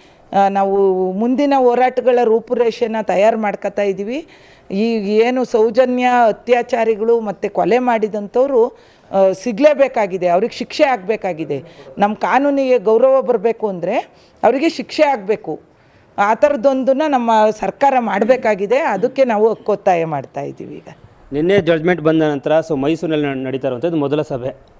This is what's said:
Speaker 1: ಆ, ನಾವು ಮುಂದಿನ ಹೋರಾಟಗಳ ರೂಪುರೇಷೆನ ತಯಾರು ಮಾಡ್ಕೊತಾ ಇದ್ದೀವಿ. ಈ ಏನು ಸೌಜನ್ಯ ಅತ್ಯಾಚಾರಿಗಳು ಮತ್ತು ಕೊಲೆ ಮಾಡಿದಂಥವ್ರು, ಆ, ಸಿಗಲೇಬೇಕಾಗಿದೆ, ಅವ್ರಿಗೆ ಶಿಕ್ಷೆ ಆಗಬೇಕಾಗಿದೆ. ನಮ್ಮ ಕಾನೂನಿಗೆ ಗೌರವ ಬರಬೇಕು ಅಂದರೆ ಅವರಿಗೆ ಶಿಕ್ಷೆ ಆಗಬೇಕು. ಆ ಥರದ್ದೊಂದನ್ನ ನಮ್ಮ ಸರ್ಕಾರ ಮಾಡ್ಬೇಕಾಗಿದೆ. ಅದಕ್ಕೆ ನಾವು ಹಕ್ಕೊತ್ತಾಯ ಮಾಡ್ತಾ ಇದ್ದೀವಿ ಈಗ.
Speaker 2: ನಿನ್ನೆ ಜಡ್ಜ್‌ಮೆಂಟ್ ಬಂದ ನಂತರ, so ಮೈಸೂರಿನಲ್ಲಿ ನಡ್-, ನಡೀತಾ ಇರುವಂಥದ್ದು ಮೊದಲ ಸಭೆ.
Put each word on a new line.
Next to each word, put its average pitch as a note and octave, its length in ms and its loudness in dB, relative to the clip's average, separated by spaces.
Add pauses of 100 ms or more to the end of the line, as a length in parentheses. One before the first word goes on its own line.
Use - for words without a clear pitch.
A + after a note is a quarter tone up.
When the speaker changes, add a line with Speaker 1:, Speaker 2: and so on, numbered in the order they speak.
(340)
Speaker 1:
ಆ, G3 160 4
ನಾವು G3 600 0
ಮುಂದಿನ B3 460 0
ಹೋರಾಟಗಳ B3 680 2
ರೂಪುರೇಷೆನ A3+ 800 0
ತಯಾರು G3+ 360 2
ಮಾಡ್ಕೊತಾ G3+ 440 -4
ಇದ್ದೀವಿ. G3+ 460 -4 (440)
ಈ G3 120 -2 (120)
ಏನು A3+ 480 0
ಸೌಜನ್ಯ B3 640 2 (200)
ಅತ್ಯಾಚಾರಿಗಳು A#3 920 0
ಮತ್ತು G#3 340 -6
ಕೊಲೆ F#3 260 2
ಮಾಡಿದಂಥವ್ರು, A3+ 920 0 (420)
ಆ, F#3+ 220 4
ಸಿಗಲೇಬೇಕಾಗಿದೆ, A#3 920 0
ಅವ್ರಿಗೆ F#3 300 0
ಶಿಕ್ಷೆ - 260 -4
ಆಗಬೇಕಾಗಿದೆ. F#3 800 -4 (340)
ನಮ್ಮ G#3 180 0
ಕಾನೂನಿಗೆ C4 640 0
ಗೌರವ B3+ 420 2
ಬರಬೇಕು A3+ 460 -2
ಅಂದರೆ F#3 280 -4 (480)
ಅವರಿಗೆ C4+ 260 2
ಶಿಕ್ಷೆ - 340 -2
ಆಗಬೇಕು. G#3 680 -4 (460)
ಆ G3+ 160 2
ಥರದ್ದೊಂದನ್ನ C4 760 0
ನಮ್ಮ A#3+ 240 0 (280)
ಸರ್ಕಾರ C4 400 0
ಮಾಡ್ಬೇಕಾಗಿದೆ. G#3+ 800 0
ಅದಕ್ಕೆ C4+ 460 0
ನಾವು A3 260 2
ಹಕ್ಕೊತ್ತಾಯ G3 560 -2
ಮಾಡ್ತಾ C#3+ 360 -8
ಇದ್ದೀವಿ C#3 340 -12
ಈಗ. - 120 -20 (440)
Speaker 2:
ನಿನ್ನೆ E3+ 300 2
ಜಡ್ಜ್‌ಮೆಂಟ್ E3 400 0
ಬಂದ D#3+ 220 2
ನಂತರ, D3+ 280 -2 (180)
so D3 100 -2
ಮೈಸೂರಿನಲ್ಲಿ D#3 480 -2
ನಡ್-, C3+ 160 -6
ನಡೀತಾ C3 240 -6
ಇರುವಂಥದ್ದು C#3 300 -2
ಮೊದಲ D3 240 0
ಸಭೆ. C3+ 280 -6 (300)